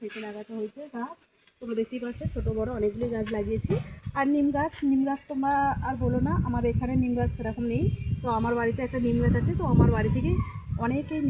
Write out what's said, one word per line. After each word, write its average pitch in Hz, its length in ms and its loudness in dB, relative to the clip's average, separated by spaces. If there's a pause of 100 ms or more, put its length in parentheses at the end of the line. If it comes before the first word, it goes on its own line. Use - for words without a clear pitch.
পেঁপে 214 240 -10
লাগাতে 208 320 -12
হয়েছে 214 240 -8 (140)
গাছ। 262 240 -8 (400)
তোমরা 233 200 -6
দেখতেই 226 240 -4
পাচ্ছ 240 160 -8 (140)
ছোটো 240 240 0
বড়ো 214 200 0
অনেকগুলি 208 380 0
গাছ 220 120 -2 (100)
লাগিয়েছি। 214 360 -2 (440)
আর 277 80 2 (100)
নিম 285 120 4 (100)
গাছ, 311 160 0 (160)
নিম 269 180 4
গাছ 277 140 -2 (100)
তোমরা 277 220 0 (340)
আর 262 160 -2
বলো 247 240 2
না, 254 60 0 (140)
আমার 240 240 0
এখানে 247 220 0 (100)
নিম 247 160 0
গাছ 240 180 2
সেরকম 233 360 -4
নেই। 277 100 0 (380)
তো 247 60 -4 (120)
আমার 233 200 2
বাড়িতে 233 280 0
একটা 247 180 -4
নিম 233 180 2
গাছ 240 180 6
আছে, - 180 2
তো - 40 -2 (100)
আমার - 220 8
বাড়ি 214 220 2
থেকে 254 140 2 (540)
অনেকেই 302 440 -2